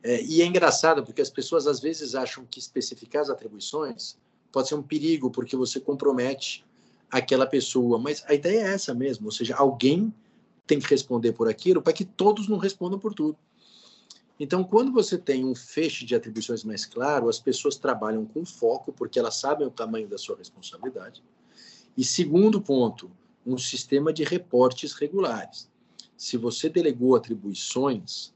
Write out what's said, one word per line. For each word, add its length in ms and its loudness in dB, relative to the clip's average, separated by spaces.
É, 220 0
e 180 4
é 40 8
engraçado, 580 4
porque 180 -6
as 80 0
pessoas, 380 -2
às 120 0
vezes, 360 -6
acham 340 -6
que 80 -14
especificar 640 -6
as 80 -2
atribuições 880 -8
pode 160 0
ser 80 -4
um 80 -6
perigo, 480 0
porque 260 -6
você 220 -2
compromete 840 -2
aquela 380 2
pessoa. 500 2
Mas 300 -4
a 80 6
ideia 240 2
é 140 0
essa 200 -4
mesmo, 320 -4
ou 60 -6
seja, 240 -6
alguém 580 4
tem 120 4
que 80 -6
responder 460 2
por 160 0
aquilo 320 2
para 100 2
que 140 -2
todos 420 2
não 120 0
respondam 400 -4
por 160 -6
tudo. 200 -2
Então, 240 0
quando 280 4
você 260 2
tem 260 0
um 120 0
feixe 500 -4
de 100 0
atribuições 480 -4
mais 220 -8
claro, 440 0
as 100 -2
pessoas 380 -2
trabalham 480 -2
com 200 -8
foco, 480 -2
porque 240 -6
elas 180 -2
sabem 300 -2
o 60 -6
tamanho 360 -6
da 100 -10
sua 200 -8
responsabilidade. 880 -14
E 60 0
segundo 580 4
ponto, 480 0
um 120 -2
sistema 560 0
de 100 -2
reportes 680 2
regulares. 720 -4
Se 220 -6
você 320 -2
delegou 460 4
atribuições 1200 -4